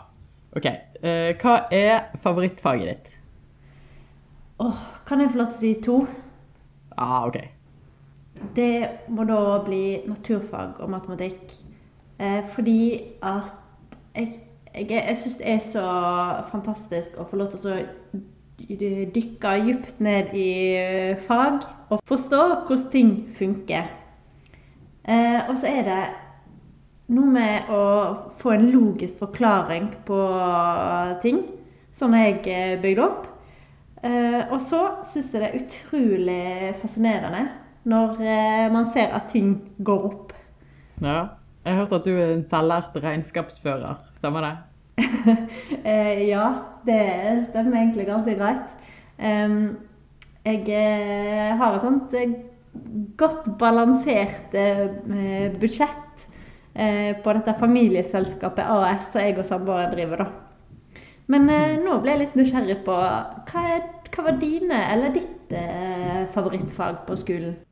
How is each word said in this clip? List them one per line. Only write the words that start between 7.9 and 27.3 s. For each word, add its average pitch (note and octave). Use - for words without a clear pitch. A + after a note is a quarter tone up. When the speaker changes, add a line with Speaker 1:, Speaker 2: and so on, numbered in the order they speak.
Speaker 2:
Det A#3+
må A3+
da A3
bli F#3+
naturfag G#3
og -
matematikk. F#3
Eh, G3+
fordi A3+
at G3
jeg, A#3
jeg, G#3+
jeg A3+
synes -
det -
er A3
så G3
fantastisk G3
å F3
få G3
lov G3
til F#3
å F#3
så F#3+
dy-, G3
dykke G#3+
dypt B3
ned G3
i, F#3+
eh, F#3
fag C#4
og G#3+
forstå C4+
hvordan -
ting A3+
funker. F#3+
Eh, A#3
og C4
så -
er A#3
det F#3+
noe C4
med A3+